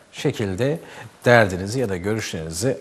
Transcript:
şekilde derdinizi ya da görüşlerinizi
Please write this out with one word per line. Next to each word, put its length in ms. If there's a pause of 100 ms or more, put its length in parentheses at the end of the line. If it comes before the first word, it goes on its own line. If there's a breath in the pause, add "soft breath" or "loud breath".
(120)
şekilde 680 (460 loud breath)
derdinizi 540
ya 100
da 80
görüşlerinizi 840